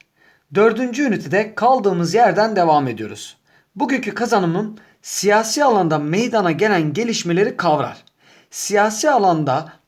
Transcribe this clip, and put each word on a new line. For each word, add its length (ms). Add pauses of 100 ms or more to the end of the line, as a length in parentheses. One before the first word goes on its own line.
(540)
Dördüncü 480
ünitede 520
kaldığımız 600
yerden 420
devam 320
ediyoruz. 480 (380)
Bugünkü 400
kazanımım 600 (260)
siyasi 640
alanda 340
meydana 540
gelen 400
gelişmeleri 640
kavrar. 480 (460)
Siyasi 600
alanda, 600 (160)